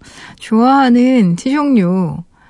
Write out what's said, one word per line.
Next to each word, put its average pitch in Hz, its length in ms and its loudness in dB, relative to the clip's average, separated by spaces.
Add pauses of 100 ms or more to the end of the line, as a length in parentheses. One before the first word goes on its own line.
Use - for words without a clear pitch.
(380)
좋아하는 247 1000 2
티 262 140 -6
종류 185 720 -2 (260)